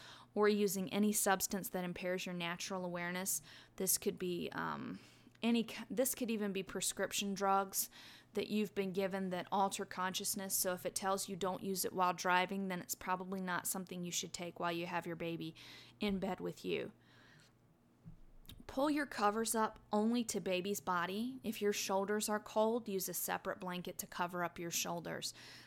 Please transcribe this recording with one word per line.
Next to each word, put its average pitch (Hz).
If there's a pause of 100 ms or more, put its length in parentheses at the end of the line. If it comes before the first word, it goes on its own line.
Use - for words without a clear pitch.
(340)
or 208
using 196
any 208
substance 190
that 180
impairs 180
your 180
natural 180
awareness, 175 (360)
this 190
could 185
be, 175
um, 151 (440)
any 233
ki-, - (120)
this 262
could 233
even 208
be 190
prescription 190
drugs 196 (460)
that -
you've 208
been 196
given 190
that 175
alter 196
consciousness. 190
So 185
if 180
it 185
tells 190
you 196
don't 185
use 190
it -
while 180
driving, 185
then 180
it's -
probably 185
not 180
something 180
you 175
should 175
take 175
while 175
you 170
have 175
your 170
baby 165 (460)
in 202
bed 180
with 175
you. 170 (1700)
Pull 277
your 294
covers 220
up 220 (120)
only 226
to 214
baby's 185
body. 190 (100)
If 214
your 208
shoulders 208
are 208
cold, 220
use 190
a 180
separate 185
blanket 180
to 190
cover 175
up 170
your 170
shoulders 170 (320)